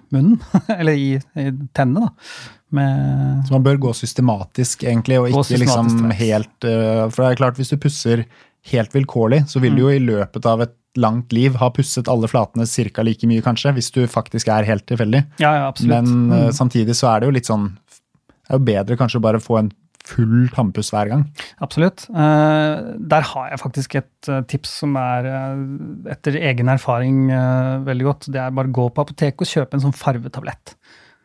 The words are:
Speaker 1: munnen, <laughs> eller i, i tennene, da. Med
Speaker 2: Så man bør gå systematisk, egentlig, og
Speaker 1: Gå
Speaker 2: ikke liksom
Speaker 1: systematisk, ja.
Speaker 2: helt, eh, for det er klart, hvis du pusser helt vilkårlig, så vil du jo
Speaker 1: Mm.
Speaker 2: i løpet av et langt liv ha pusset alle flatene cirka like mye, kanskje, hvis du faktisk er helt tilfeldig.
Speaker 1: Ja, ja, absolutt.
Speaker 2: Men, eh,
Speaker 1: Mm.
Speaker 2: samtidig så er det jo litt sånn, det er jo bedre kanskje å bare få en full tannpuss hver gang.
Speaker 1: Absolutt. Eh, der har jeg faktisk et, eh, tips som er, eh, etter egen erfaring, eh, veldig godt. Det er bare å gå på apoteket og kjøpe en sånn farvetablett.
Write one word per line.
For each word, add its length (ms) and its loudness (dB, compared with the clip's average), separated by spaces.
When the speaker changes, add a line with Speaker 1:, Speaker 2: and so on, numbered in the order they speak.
Speaker 1:
munnen, 280 4
<laughs> 120 -2
eller 240 0
i, 220 0
i 100 -4
tennene, 360 2
da. 460 -20
Med 760 0
Speaker 2:
Så 100 -2
man 100 4
bør 140 4
gå 140 -2
systematisk, 880 -2
egentlig, 380 2
og 100 2
Speaker 1:
Gå 120 2
Speaker 2:
ikke 180 0
liksom 280 2
Speaker 1:
systematisk, 200 2
ja. 100 -2
Speaker 2:
helt, 480 -2
eh, 420 0
for 140 -2
det 80 4
er 100 -2
klart, 180 0
hvis 120 -4
du 60 -2
pusser 480 -2
helt 280 -2
vilkårlig, 540 2
så 140 -2
vil 160 4
du 80 4
jo 60 4
Speaker 1:
Mm. 40 4
Speaker 2:
i 100 2
løpet 400 -2
av 160 2
et 120 -4
langt 340 0
liv 240 2
ha 140 2
pusset 400 -2
alle 180 2
flatene 380 0
cirka 380 -2
like 240 0
mye, 160 2
kanskje, 320 0
hvis 160 -4
du 160 0
faktisk 420 -4
er 160 2
helt 220 0
tilfeldig. 380 2
Speaker 1:
Ja, 140 4
ja, 140 0
absolutt. 220 -2
Speaker 2:
Men, 420 4
eh, 160 4
Speaker 1:
Mm. 60 2
Speaker 2:
samtidig 420 2
så 200 2
er 40 4
det 80 0
jo 80 2
litt 100 -2
sånn, 320 -2
det 720 -20
er 80 0
jo 80 2
bedre 320 0
kanskje 220 0
å 20 -2
bare 180 2
få 200 0
en 120 0
full 440 2
tannpuss 420 -2
hver 180 -2
gang. 140 2
Speaker 1:
Absolutt. 480 -2
Eh, 920 2
der 220 2
har 280 -8
jeg 100 -10
faktisk 360 -6
et, 340 -8
eh, 140 -2
tips 260 -6
som 160 -2
er, 300 -2
eh, 840 -8
etter 260 -4
egen 320 0
erfaring, 640 2
eh, 520 0
veldig 200 -4
godt. 280 -2
Det 60 -6
er 140 -6
bare 160 -2
å 40 -2
gå 220 0
på 120 -2
apoteket 360 -4
og 60 -4
kjøpe 260 -4
en 80 0
sånn 160 0
farvetablett. 800 -6